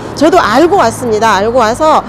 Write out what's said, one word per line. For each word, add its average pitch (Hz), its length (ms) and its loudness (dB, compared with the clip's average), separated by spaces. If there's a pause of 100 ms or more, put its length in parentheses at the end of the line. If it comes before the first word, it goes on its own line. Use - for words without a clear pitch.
(160)
저도 339 240 2
알고 285 360 2
왔습니다. 226 580 0
알고 220 240 -2
와서 247 520 0